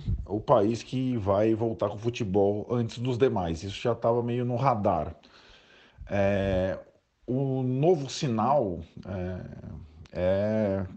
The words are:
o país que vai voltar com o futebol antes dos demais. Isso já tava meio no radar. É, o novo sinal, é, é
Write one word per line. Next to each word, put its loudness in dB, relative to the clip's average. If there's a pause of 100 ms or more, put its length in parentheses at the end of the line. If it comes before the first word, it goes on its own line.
(280)
o -2
país 4
que -2
vai 4
voltar -2
com -6
o -10
futebol 2
antes -2
dos -2
demais. 2
Isso -8
já 0
tava 2
meio -2
no -2
radar. 2 (920)
É, 2 (480)
o -2
novo 2
sinal, 0 (280)
é, -6 (720)
é 0 (120)